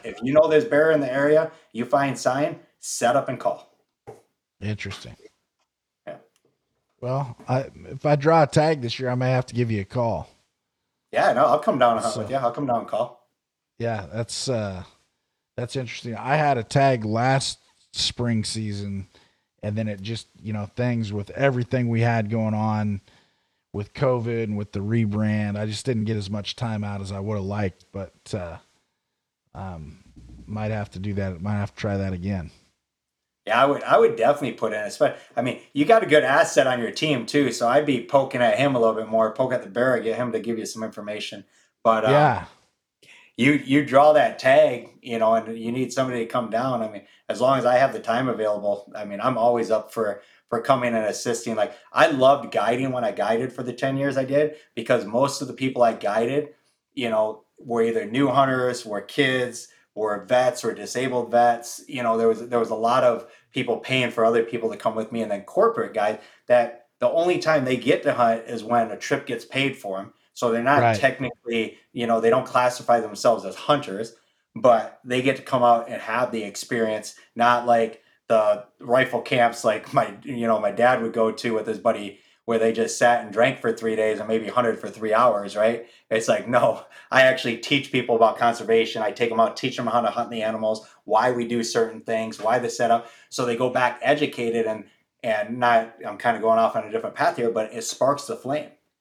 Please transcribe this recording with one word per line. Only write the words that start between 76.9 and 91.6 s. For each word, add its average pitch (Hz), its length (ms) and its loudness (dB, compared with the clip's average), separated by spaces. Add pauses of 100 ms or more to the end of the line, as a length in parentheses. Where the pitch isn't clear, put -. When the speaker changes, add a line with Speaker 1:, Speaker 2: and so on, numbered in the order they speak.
Speaker 2:
not 120 320 4
like 117 340 2 (280)
the 107 360 2 (140)
rifle 127 420 0
camps 120 420 0
like 110 300 -2
my, 104 300 0
you 117 240 -4
know, 110 120 2
my 101 120 0
dad 117 320 4
would 113 100 -6
go 113 180 2
to 113 220 -4
with 110 140 -2
his 107 100 -4
buddy, 104 420 -4 (260)
where 117 120 0
they 113 160 2
just 113 240 -2
sat 120 260 4
and 107 80 -12
drank 123 280 2
for 117 120 -2
three 113 240 -4
days 107 240 0
and 107 80 -8
maybe 113 200 -2
hunted 113 320 0
for 107 100 -10
three 107 240 -4
hours, 104 420 2
right? 113 300 0 (240)
It's 113 180 -2
like, 104 200 0
no, 120 360 2 (280)
I 131 100 6
actually 131 360 2
teach - 340 -2
people 123 240 0
about 113 220 4
conservation. 113 640 0
I 104 80 -2
take 113 200 -2
'em 113 80 -4
out, 110 160 2
teach 127 240 -6
'em 120 80 -4
how 117 140 0
to 110 80 0
hunt 117 220 -6
the 117 100 -6
animals, 110 460 -4 (180)
why 110 260 2
we 120 160 -2
do 117 160 -2